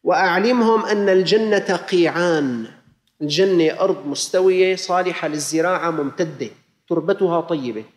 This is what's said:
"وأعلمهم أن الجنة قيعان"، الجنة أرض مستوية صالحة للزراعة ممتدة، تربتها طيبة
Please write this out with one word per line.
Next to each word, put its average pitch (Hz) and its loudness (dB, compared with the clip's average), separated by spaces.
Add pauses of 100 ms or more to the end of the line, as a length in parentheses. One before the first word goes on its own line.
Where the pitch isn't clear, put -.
"وأعلمهم 208 2
أن 208 0
الجنة 196 2
قيعان"، 160 0 (560)
الجنة 160 2
أرض 170 -2
مستوية 185 2
صالحة 180 -2
للزراعة 160 -2
ممتدة، 143 -6 (380)
تربتها 170 0
طيبة 127 -6 (120)